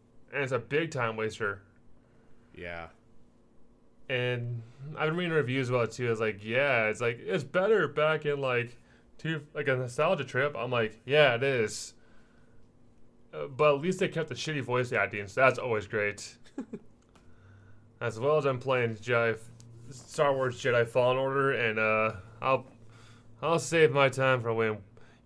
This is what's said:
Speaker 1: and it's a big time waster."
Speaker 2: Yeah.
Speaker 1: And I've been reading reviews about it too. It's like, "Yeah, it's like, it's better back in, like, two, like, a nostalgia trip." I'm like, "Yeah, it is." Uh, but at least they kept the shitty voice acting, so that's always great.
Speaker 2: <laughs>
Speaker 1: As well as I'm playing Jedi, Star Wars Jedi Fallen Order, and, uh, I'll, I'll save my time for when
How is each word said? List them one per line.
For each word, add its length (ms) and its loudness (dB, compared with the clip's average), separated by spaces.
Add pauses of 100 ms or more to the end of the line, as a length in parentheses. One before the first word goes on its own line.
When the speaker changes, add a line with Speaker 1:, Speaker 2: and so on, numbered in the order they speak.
(320)
Speaker 1:
and 100 -4
it's 100 -4
a 60 -2
big 320 -4
time 260 -2
waster." 460 -4 (920)
Speaker 2:
Yeah. 340 -12 (1200)
Speaker 1:
And 540 -4 (340)
I've 120 -2
been 80 -2
reading 160 -2
reviews 380 0
about 180 2
it 40 -10
too. 180 -4
It's 100 0
like, 240 -2
"Yeah, 440 2
it's 120 -2
like, 200 0
it's 240 -2
better 440 2
back 380 0
in, 140 -2
like, 360 -2 (420)
two, 360 -6
like, 140 -4
a 80 2
nostalgia 480 0
trip." 320 -2
I'm 140 -6
like, 340 0
"Yeah, 300 6
it 80 -2
is." 520 -2 (1400)
Uh, 160 -8
but 260 4
at 60 -2
least 180 -2
they 100 0
kept 200 -4
the 60 -6
shitty 280 -4
voice 300 0
acting, 340 -2
so 140 -4
that's 180 6
always 300 -2
great. 480 -4 (200)
Speaker 2:
<laughs> 1400 -18
Speaker 1:
As 200 -6
well 160 2
as 80 2
I'm 140 0
playing 380 0
Jedi, 420 0 (520)
Star 440 0
Wars 260 -2
Jedi 260 4
Fallen 300 2
Order, 360 0
and, 260 0
uh, 340 2 (300)
I'll, 240 0 (760)
I'll 180 2
save 340 4
my 160 6
time 340 2
for 100 -2
when 260 0 (480)